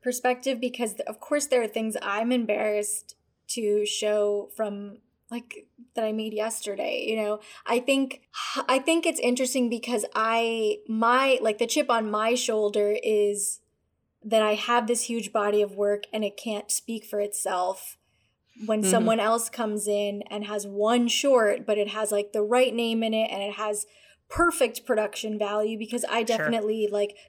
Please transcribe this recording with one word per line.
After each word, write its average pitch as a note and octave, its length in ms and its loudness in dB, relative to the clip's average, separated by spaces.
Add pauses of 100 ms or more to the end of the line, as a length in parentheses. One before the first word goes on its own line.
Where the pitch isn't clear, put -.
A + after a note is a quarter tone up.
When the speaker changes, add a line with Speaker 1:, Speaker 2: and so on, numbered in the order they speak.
Speaker 1:
perspective, B3 580 -2
because A#3+ 340 -4
th-, - 140 -8
of G#3+ 120 -10
course D4 280 -2
there B3 140 4
are A3 60 -2
things A3 340 -4
I'm A3 300 -2
embarrassed G#3+ 840 -2 (340)
to G#3 360 0
show G#3 680 0
from, G3+ 420 -6 (320)
like, - 380 -12 (280)
that A3+ 80 0
I A3 80 0
made A3 220 -4
yesterday, G#3+ 720 -4
you A3 100 0
know? G#3 220 -2 (260)
I A#3+ 140 2
think, C4+ 420 0 (460)
I C4+ 120 4
think E4 260 2
it's E4 140 2
interesting B3 500 2
because A#3 360 -2 (100)
I, A3+ 640 2 (100)
my, A#3+ 540 4
like, G#3+ 180 0
the B3 80 2
chip D4 220 2
on A3+ 200 2
my G#3+ 260 0
shoulder G#3+ 680 2
is G#3 560 0 (640)
that A3 180 4
I G#3+ 140 2
have A3+ 320 2
this A#3+ 160 0
huge A#3 280 -4
body G#3 300 2
of G3 140 0
work G3+ 280 0 (100)
and A3 100 -2
it G3+ 140 -4
can't G#3+ 340 -8
speak A3+ 340 -6
for G#3 140 -4
itself F#3+ 800 -4 (680)
when G#3+ 160 2
Speaker 2:
Mm-hmm. G3 100 2
Speaker 1:
someone A3+ 280 4
else A3+ 300 0
comes G#3+ 380 -4
in G3+ 440 -2
and G#3 140 -8
has G#3 200 -4
one G#3+ 420 2
short, A#3 580 4
but G#3 120 2
it G#3 120 0
has, G#3+ 220 -4
like, G3+ 220 0
the G#3+ 100 0
right B3 300 4
name A3+ 300 0
in A3 100 0
it A3 180 0
and G3 120 -6
it G3+ 120 -6
has G#3 300 -4 (440)
perfect D#4+ 560 2
production G#3+ 520 -2
value, G#3+ 400 -2
because A#3+ 280 -6
I A3 140 -2
Speaker 2:
Sure. A3+ 60 0
Speaker 1:
definitely, A3 680 0
like, G3+ 240 -2 (140)